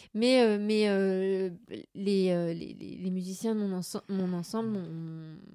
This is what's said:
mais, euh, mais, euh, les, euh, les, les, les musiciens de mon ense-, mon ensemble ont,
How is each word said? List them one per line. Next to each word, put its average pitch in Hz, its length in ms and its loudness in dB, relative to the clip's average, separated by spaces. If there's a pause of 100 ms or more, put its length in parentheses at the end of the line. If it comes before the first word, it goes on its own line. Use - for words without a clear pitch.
(140)
mais, 247 280 6
euh, 214 180 4
mais, 214 280 2
euh, 190 600 2 (460)
les, 196 380 2
euh, 170 200 0
les, - 240 -10
les, - 240 -12
les 185 120 -4
musiciens 185 420 -4
de 214 60 0
mon 202 120 -2
ense-, 185 360 -6
mon 190 240 -2
ensemble 214 460 -4
ont, 160 580 -10 (180)